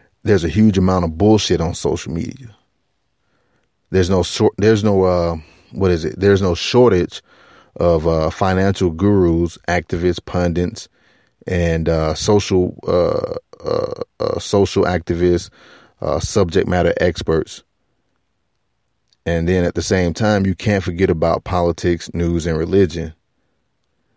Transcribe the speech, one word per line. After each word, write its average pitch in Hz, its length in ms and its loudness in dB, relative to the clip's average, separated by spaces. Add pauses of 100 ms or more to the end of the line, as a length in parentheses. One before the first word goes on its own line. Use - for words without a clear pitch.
(240)
there's 98 200 2
a 82 60 -2
huge 104 300 4
amount 92 260 2
of 80 100 -4
bullshit 101 460 2
on 80 140 -2
social - 360 -4
media. - 440 -10 (1400)
There's 92 180 2
no 92 140 2
short, - 340 0
there's 104 260 2
no, 98 200 2
uh, 87 320 0 (360)
what 95 200 0
is 82 120 -2
it? - 160 -8
There's 98 220 4
no 90 140 0
shortage 101 680 2 (540)
of, 82 320 0
uh, 80 240 0
financial 95 580 0
gurus, 85 720 0 (100)
activists, 87 560 -2
pundits, 90 640 -4 (600)
and, 82 380 0
uh, 78 260 0
social, 98 720 0
uh, 85 500 0 (300)
uh, - 360 -4 (180)
uh, - 200 -2
social 98 440 2
activists, 87 680 0 (520)
uh, 76 180 -2
subject 92 480 0
matter 85 320 2
experts. 82 640 -2 (1600)
And 85 220 -2
then 92 160 2
at 85 120 -2
the 87 60 -4
same 90 320 0
time, 107 320 2
you 95 80 0
can't 101 300 -2
forget 90 260 0
about 82 360 0
politics, 87 680 -2
news, 85 320 -2
and 82 120 -2
religion. 82 560 0 (1040)